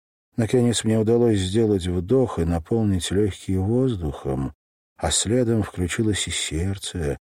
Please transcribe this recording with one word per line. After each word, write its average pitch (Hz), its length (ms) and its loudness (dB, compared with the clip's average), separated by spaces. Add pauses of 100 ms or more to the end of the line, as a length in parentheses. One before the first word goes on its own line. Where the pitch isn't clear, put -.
(380)
Наконец 120 480 2
мне 110 120 2
удалось 113 420 4
сделать 98 480 2
вдох 92 520 0
и 82 60 0
наполнить 95 680 0
легкие 95 480 0
воздухом, 92 960 -2 (420)
а 82 160 -2
следом 113 500 0
включилось 101 680 -2
и - 20 -6
сердце, 87 920 -4